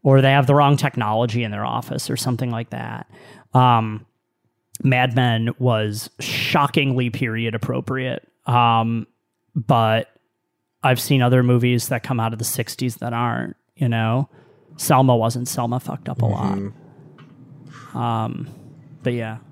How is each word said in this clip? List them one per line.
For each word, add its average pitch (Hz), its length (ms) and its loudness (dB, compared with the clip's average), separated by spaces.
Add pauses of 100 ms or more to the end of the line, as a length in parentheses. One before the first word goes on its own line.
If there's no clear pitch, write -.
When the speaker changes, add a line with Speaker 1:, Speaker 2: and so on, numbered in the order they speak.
Speaker 1:
or 135 180 6
they 135 100 6
have 139 160 4
the 143 80 4
wrong 143 220 6
technology 120 640 -2
in 107 80 -4
their 104 140 -6
office 120 460 -6
or 117 60 -2
something 123 340 -4
like 117 200 -8
that. 113 400 -12 (440)
Um, 113 500 4 (760)
Mad 127 340 2
Men 117 420 0
was 110 520 -2 (100)
shockingly 135 880 -2
period 113 460 -4
appropriate. 127 760 -6 (180)
Um, 117 600 2 (500)
but 113 520 2 (760)
I've 127 180 2
seen 135 220 2
other 127 200 4
movies 123 460 2
that 123 140 -4
come 123 180 -4
out 113 140 -2
of 107 40 -10
the 113 60 -6
sixties - 520 -6
that 120 180 -8
aren't, 117 420 -4 (200)
you 127 120 0
know? 117 400 0 (480)
Selma 131 400 4
wasn't. 120 320 -2
Selma 120 300 -4
fucked - 300 -10
up 123 120 -6
a 117 60 2
lot. - 320 -2
Speaker 2:
Mm-hmm. - 1400 -16
Speaker 1:
Um, 117 520 -4 (540)
but 123 100 -2
yeah. 113 260 -8 (120)